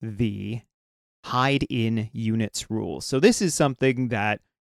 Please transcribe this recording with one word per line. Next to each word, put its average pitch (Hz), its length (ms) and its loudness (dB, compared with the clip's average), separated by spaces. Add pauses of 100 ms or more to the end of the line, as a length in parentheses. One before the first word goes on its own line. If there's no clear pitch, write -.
the 104 600 -4 (640)
hide 131 440 2
in 113 440 0
units 110 560 -2
rule. 98 320 -4
So - 180 -2
this 220 220 6
is 175 120 0
something 131 560 2
that 107 300 0 (220)